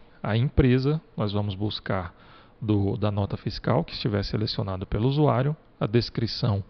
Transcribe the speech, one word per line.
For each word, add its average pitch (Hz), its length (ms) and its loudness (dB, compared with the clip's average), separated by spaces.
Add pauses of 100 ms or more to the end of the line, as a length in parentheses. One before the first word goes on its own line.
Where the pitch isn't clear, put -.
(220)
a 107 140 0
empresa, 131 640 4 (160)
nós 104 160 -2
vamos 104 220 -2
buscar 98 600 -4 (460)
do, 104 360 2
da 104 140 0
nota 101 260 -2
fiscal 120 480 -2
que - 80 -10
estiver 101 320 -2
selecionado 101 640 -4
pelo 107 220 0
usuário, 139 480 2 (220)
a - 80 0
descrição, 107 840 -2